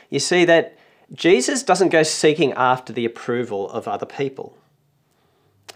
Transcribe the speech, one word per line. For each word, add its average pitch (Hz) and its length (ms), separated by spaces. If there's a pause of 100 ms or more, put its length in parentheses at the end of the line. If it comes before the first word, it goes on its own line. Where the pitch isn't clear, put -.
you 139 100
see 175 260
that 165 320 (360)
Jesus 202 500
doesn't 185 260
go 160 140
seeking 156 500
after 127 400
the 120 120
approval 113 640
of 113 180
other 104 180
people. - 520 (1160)